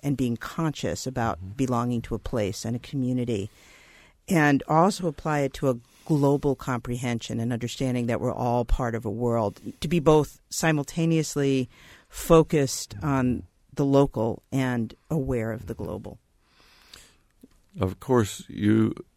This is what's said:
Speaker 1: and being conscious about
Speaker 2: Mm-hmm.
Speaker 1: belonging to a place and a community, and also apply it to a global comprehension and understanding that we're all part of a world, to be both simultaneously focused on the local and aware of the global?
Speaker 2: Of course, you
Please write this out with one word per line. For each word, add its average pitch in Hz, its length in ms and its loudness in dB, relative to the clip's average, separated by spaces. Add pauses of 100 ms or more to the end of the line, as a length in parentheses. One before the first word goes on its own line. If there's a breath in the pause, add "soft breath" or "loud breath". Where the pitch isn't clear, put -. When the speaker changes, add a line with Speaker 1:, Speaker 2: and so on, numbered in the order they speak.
Speaker 1:
and 143 120 0
being 120 220 0
conscious 139 680 -4
about 117 320 -2
Speaker 2:
Mm-hmm. 95 160 -12
Speaker 1:
belonging 120 480 0
to - 100 -8
a 110 60 -4
place 104 440 -4
and 117 120 -4
a 120 40 -6
community, 123 680 -2 (800 soft breath)
and 147 380 4
also 175 400 4
apply 151 320 -2
it 139 160 0
to 139 140 0
a 120 100 0 (260)
global 143 500 2
comprehension 120 840 -4
and 117 120 -2
understanding 123 540 -2
that 117 160 -2
we're 123 100 -2
all 120 320 0
part 120 300 0
of 113 100 -6
a 113 60 -4
world, 117 500 0 (220)
to 165 60 -4
be 170 120 2
both 151 400 4 (120)
simultaneously 147 1160 0 (380 loud breath)
focused - 920 2
on 131 420 0 (300)
the 147 100 0
local 139 680 2
and 123 420 -2 (160)
aware 131 420 -2
of 107 140 -8
the 113 80 -8
global? - 460 -10 (1600 soft breath)
Speaker 2:
Of 95 200 -2
course, 120 480 2
you 110 460 2 (240)